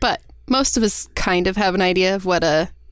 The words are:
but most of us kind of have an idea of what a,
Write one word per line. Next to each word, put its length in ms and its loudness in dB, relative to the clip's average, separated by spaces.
but 200 -2
most 280 0
of 60 2
us 320 0
kind 320 0
of 100 -2
have 180 0
an 80 0
idea 320 2
of 100 -6
what 180 0
a, 260 2